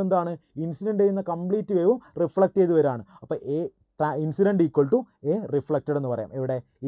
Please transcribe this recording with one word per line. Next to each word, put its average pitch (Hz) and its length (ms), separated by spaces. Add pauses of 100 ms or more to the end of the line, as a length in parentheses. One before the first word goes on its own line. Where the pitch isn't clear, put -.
എന്താണ്? 180 280 (320)
ഇൻസിഡന്റ് 202 380
ചെയ്യുന്ന 196 280
കംപ്ലീറ്റ് 180 480
വേവും 202 200 (240)
reflect 185 380
ചെയ്ത് 175 180
വരികയാണ്. 131 240 (200)
അപ്പോൾ - 140 (200)
A 160 40 (400)
tra-, 151 240
incident 190 420
equal 143 260
to 240 60 (340)
A 190 40 (200)
reflected 143 440
എന്ന് 131 120
പറയാം. 110 260
എവിടെ? 131 180 (320)